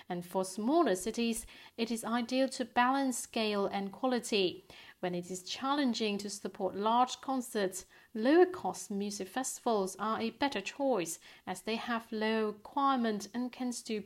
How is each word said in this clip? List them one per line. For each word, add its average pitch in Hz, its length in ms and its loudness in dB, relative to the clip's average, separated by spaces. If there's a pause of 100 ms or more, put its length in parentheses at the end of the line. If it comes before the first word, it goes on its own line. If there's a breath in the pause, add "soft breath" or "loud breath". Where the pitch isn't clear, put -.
(100)
And 175 120 -4
for 190 220 -2
smaller 233 520 2
cities, 226 500 -2 (320 loud breath)
it 233 120 -2
is 226 140 -4
ideal 247 460 2
to 254 160 -4
balance 254 500 2
scale 208 500 0
and 196 240 -2
quality. 220 760 0 (360 loud breath)
When 180 140 -2
it 175 160 -4
is 180 140 -8
challenging 240 720 0
to 202 100 -8
support 190 480 -4
large 233 460 2
concerts, 240 640 -2 (280 soft breath)
lower-cost 294 760 4
music 202 380 -4
festivals 214 680 -2
are 214 220 -2
a 226 100 0
better 269 300 -2
choice, 202 580 -2 (280 loud breath)
as 185 160 -6
they 220 140 -2
have 233 340 -4
low 220 380 2
requirement 233 840 0
and 247 180 -2
can 247 220 -4
still 220 320 -4